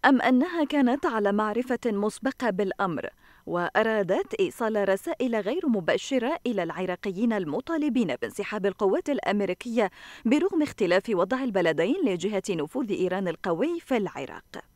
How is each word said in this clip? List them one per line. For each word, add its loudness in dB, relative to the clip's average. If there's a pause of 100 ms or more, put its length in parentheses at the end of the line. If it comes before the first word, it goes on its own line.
أم 6
أنها 2
كانت 2
على 2
معرفة -2
مسبقة -2
بالأمر -2 (360)
وأرادت 0
إيصال 0
رسائل 0
غير -2
مباشرة 0
إلى 0
العراقيين -2
المطالبين 0
بانسحاب -6
القوات 2
الأمريكية 0 (360)
برغم 4
اختلاف 2
وضع 2
البلدين 2 (100)
لجهة 0
نفوذ -2
إيران 0
القوي -2
في -2
العراق؟ -8 (120)